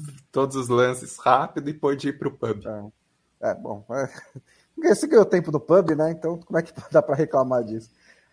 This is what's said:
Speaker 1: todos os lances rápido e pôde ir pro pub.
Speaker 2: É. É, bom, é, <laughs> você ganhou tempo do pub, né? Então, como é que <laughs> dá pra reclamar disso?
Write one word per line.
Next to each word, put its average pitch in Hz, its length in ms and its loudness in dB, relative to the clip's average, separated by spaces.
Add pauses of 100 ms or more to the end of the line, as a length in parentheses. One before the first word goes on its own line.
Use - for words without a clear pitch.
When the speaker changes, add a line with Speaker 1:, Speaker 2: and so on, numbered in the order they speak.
(300)
Speaker 1:
todos 135 240 -2
os 127 140 -6
lances 123 500 0
rápido 139 500 0
e 151 60 -6
pôde 143 360 -2
ir 135 60 -8
pro 139 140 -4
pub. 110 340 -6
Speaker 2:
É. - 840 -10
É, 95 60 -4
bom, 104 340 -12
é, 131 180 -4 (720)
<laughs> 320 160 4
você 294 140 -2
ganhou 233 160 8
tempo 170 260 0
do 147 80 -2
pub, 165 380 4
né? 160 160 0
Então, 165 260 -6
como 170 220 -4
é - 20 -4
que 165 100 -10
<laughs> - 200 -18
dá 151 100 8
pra 143 140 -2
reclamar 131 480 0
disso? 113 260 -10 (420)